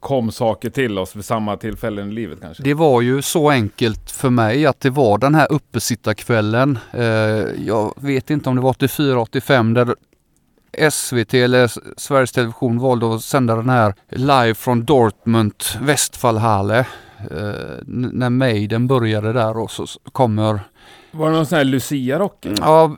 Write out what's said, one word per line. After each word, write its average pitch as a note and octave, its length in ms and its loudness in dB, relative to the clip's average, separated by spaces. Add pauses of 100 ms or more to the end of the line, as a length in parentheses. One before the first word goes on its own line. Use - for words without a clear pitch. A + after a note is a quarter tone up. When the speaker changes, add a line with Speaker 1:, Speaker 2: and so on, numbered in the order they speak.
Speaker 1:
kom A#2 320 -2
saker A2 380 -4
till A#2 280 -2
oss F#2 180 -6
vid G2+ 80 -12
samma G#2+ 320 -4
tillfällen G#2 540 -8
i - 20 -10
livet G2 280 -10
kanske. E2 220 -16
Speaker 2:
Det C#3+ 120 0
var D3 260 4
ju B2+ 220 2
så D3 280 2
enkelt A2+ 600 0
för - 200 -2
mig B2 360 2
att C3 140 0
det C3+ 100 2
var A#2+ 280 2
den C#3 160 2
här D#3 180 4
uppesittarkvällen. A#2 1300 -2 (140)
Eh, A#2+ 120 -2 (640)
jag G#2 300 -2
vet C3+ 340 -2
inte C#3+ 180 -2
om B2+ 80 2
det B2 60 0
var C3 80 2
åttiofyra, C3 500 0
åttiofem, A#2 540 0
där A#2+ 200 2 (800)
S - 400 0
V A#2 120 0
T B2+ 180 2
eller B2 220 4
S-, A#2 140 -2 (180)
Sveriges C3+ 360 0
Television A#2 460 -2
valde A#2+ 360 0
att G#2+ 100 -6
sända A#2+ 320 0
den A2+ 120 -2
här A2+ 260 2 (140)
Live B2+ 460 2
from A#2+ 300 -2
Dortmund, A2+ 680 2 (260)
Westfallhalle. A2+ 1000 0 (520)
Eh, D#2+ 480 -8 (100)
n-, B2 240 -6
när B2 180 -2
Maiden A#2 560 0
började A2 460 0
där A2+ 260 -2
och G#2+ 120 -6
så - 140 -10
s-, - 140 -14 (140)
kommer A2 480 0 (520)
Speaker 1:
Var D#3 180 -2
det D#3+ 60 0
någon D#3+ 100 0
sån E3+ 120 -2
här C#3+ 60 2
Lucia-rock, C3+ 840 -2
eller? - 140 -4
Speaker 2:
Ja, D#3+ 380 4